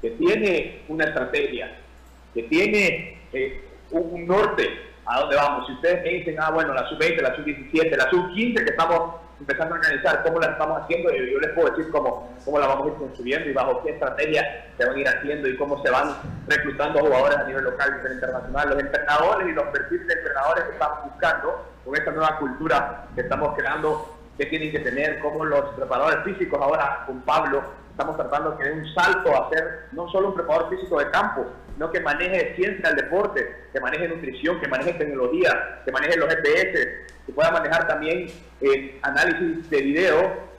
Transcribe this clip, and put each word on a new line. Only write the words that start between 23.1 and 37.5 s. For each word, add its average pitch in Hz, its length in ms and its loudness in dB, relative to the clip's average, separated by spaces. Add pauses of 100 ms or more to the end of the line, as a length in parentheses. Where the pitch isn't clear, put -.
que 123 60 -4
estamos 135 340 0
creando, 151 640 -2 (220)
qué 139 80 0
tienen 156 260 -4
que - 80 -2
tener, 139 400 -2
cómo 151 240 -2
los 143 300 2
preparadores 135 500 0
físicos 185 360 -2
ahora 139 460 0
con 131 140 -8
Pablo 147 580 0 (120)
estamos - 260 -4
tratando 151 400 -2
que - 80 -4
dé 147 80 0
un 156 220 -8
salto 175 400 4
a - 160 2
ser 160 420 -2
no 170 180 -8
solo 190 180 2
un 185 60 -2
preparador 165 360 2
físico 185 280 -2
de 143 120 0
campo, 170 360 0 (280)
sino 165 160 -4
que 180 100 -2
maneje 170 560 0
ciencia 185 320 0
del 160 80 2
deporte, - 760 -2
que 135 80 -2
maneje 151 280 -2
nutrición, 165 520 -4
que - 80 -4
maneje 170 260 0
tecnología, 147 880 0
que 131 80 2
maneje 147 240 2
los 151 120 2
G 160 140 0
P 156 280 4
S, - 360 -2 (200)
que 131 60 -12
pueda 156 180 4